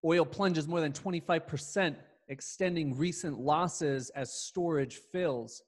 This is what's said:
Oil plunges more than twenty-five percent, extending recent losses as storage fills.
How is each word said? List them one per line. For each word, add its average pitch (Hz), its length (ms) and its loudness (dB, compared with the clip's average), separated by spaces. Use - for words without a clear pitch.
Oil 165 220 6
plunges 170 420 2
more 170 140 2
than 147 120 0
twenty-five 170 520 0
percent, 156 500 0
extending 151 680 -2
recent 160 420 -2
losses 147 760 2
as 135 180 -4
storage 156 640 -2
fills. 139 720 -2